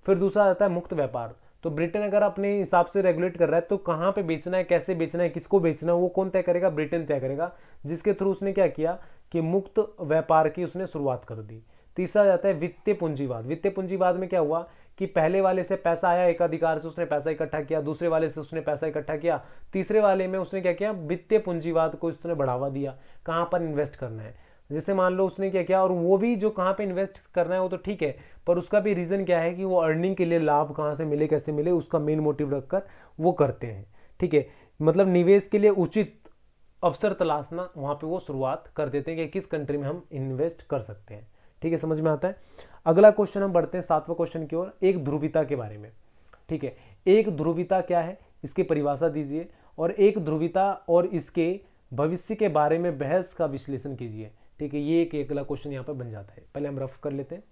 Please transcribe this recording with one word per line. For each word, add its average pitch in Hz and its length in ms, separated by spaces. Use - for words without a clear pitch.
फिर 190 120
दूसरा 196 260
आता 190 220
है 190 60
मुक्त 175 220
व्यापार। 120 420
तो 165 60
ब्रिटेन 170 340
अगर 202 200
अपने 202 360
हिसाब 175 260
से 196 160
रेगुलेट 180 360
कर 165 100
रहा 151 80
है, 170 60
तो 196 160
कहाँ 175 340
पे 202 120
बेचना 165 340
है, 185 60
कैसे 175 320
बेचना 165 280
है, 170 60
किसको 175 300
बेचना 165 320
है, 175 60
वो 180 100
कौन 190 220
तय 185 120
करेगा? 175 280
ब्रिटेन 156 360
तय 143 140
करेगा, 143 360
जिसके 165 260
through 196 240
उसने 196 180
क्या 190 140
किया 160 320
कि 165 100
मुक्त 190 600
व्यापार 160 480
की 175 140
उसने 175 240
शुरुआत 139 380
कर 113 100
दी। 110 280
तीसरा 185 300
जाता 190 220
है 196 60
वित्तीय 170 400
पूंजीवाद। 139 520
वित्तीय 160 260
पूंजीवाद 185 440
में 185 140
क्या 185 100
हुआ 165 280
कि 190 80
पहले 190 360
वाले 185 220
से 190 120
पैसा 175 340
आया, 180 160
एकाधिकार 165 540
से 160 80
उसने 165 180
पैसा 147 240
इकट्ठा 156 320
किया, 151 200
दूसरे 156 260
वाले 160 220
से 156 120
उसने 156 200
पैसा 151 260
इकट्ठा 151 300
किया, 156 280
तीसरे 190 260
वाले 190 280
में 190 120
उसने 185 220
क्या 180 120
किया, 202 180
वित्तीय 175 480
पूंजीवाद 165 560
को 170 120
उसने 170 260
बढ़ावा 135 360
दिया, 135 280
कहाँ 170 260
पर 175 100
इन्वेस्ट 147 340
करना 113 280
है। - 260
जैसे 156 220
मान 185 200
लो 190 140
उसने 190 220
क्या 185 140
किया, 190 200
और 190 80
वो 180 260
भी 233 180
जो 208 140
कहाँ 190 240
पे 208 100
इन्वेस्ट 190 380
करना 175 220
है 185 60
वो 185 80
तो 180 80
ठीक 190 260
है, 143 140
पर 175 100
उसका 190 220
भी 202 140
रीज़न 180 320
क्या 175 140
है 170 140
कि 180 100
वो 185 140
अर्निंग 170 380
के 180 100
लिए 165 140
लाभ 147 320
कहाँ 151 240
से 156 100
मिले, 151 220
कैसे 151 240
मिले, 151 200
उसका 165 280
मेन 151 200
मोटिव 147 360
रखकर 185 260
वो 170 120
करते 135 360
हैं, 101 180
ठीक 160 140
है। 143 140
मतलब 160 260
निवेश 185 400
के 214 120
लिए 208 100
उचित 196 500
अवसर 185 300
तलाशना, 165 640
वहाँ 143 180
पे 151 120
वो 165 120
शुरुआत 131 560
कर 147 140
देते 143 220
हैं 160 80
कि 160 80
किस 190 180
कंट्री 147 320
में 139 100
हम 147 240
इन्वेस्ट 135 500
कर 139 180
सकते 107 340
हैं, 110 140
ठीक 165 100
है, 165 60
समझ 156 220
में 156 120
आता 151 160
है। 202 80
अगला 180 260
क्वेश्चन 202 320
हम 196 100
बढ़ते 170 240
हैं 175 80
सातवां 160 300
क्वेश्चन 165 300
की 151 100
ओर, 180 280
एक 185 220
ध्रुवीयता 151 380
के 139 120
बारे 107 220
में, 107 140
ठीक 151 140
है। 127 120
एक 208 220
ध्रुवीयता 170 520
क्या 175 180
है, 170 200
इसकी 175 200
परिभाषा 147 460
दीजिए, 151 400
और 170 140
एक 208 280
ध्रुवीयता 170 720
और 175 160
इसके 175 560
भविष्य 165 420
के 208 140
बारे 151 300
में 170 200
बहस 170 340
का 170 120
विश्लेषण 135 500
कीजिए, 110 360
ठीक 147 140
है। 147 60
ये 160 220
एक 165 140
अगला 143 280
क्वेश्चन 139 280
यहाँ 131 120
पे 147 100
बन 123 180
जाता 101 220
है, - 100
पहले 143 120
हम 139 120
रफ 131 240
कर 147 80
लेते 139 240
हैं। 202 160